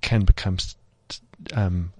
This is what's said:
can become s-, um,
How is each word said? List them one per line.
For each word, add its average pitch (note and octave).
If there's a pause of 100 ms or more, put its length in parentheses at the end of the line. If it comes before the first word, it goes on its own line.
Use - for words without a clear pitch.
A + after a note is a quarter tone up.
can A2+
become F#2
s-, - (800)
um, F2+